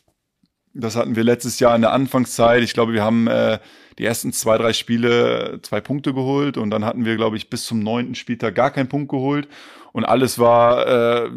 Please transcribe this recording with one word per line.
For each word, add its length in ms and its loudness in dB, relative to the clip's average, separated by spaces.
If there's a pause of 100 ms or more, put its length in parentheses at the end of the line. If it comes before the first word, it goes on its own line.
(720)
das 240 -6
hatten 200 -2
wir 80 0
letztes 360 0
Jahr 160 6
in 60 4
der 100 4
Anfangszeit. 680 2
Ich 100 -2
glaube, 220 0
wir 100 0
haben, 220 2
äh, 320 0 (400)
die 60 -6
ersten 280 -4
zwei, 260 0
drei 160 0
Spiele 880 0
zwei 180 -6
Punkte 320 -6
geholt 460 -2
und 120 -4
dann 140 -2
hatten 200 -4
wir, 120 -2
glaube 200 0
ich, 120 -10
bis 160 -8
zum 160 -4
neunten 340 -4
Spieltag 400 -6
gar 160 2
keinen 180 -4
Punkt 200 -4
geholt. 400 -2 (440)
Und 120 -4
alles 340 2
war, 480 4
äh, 500 2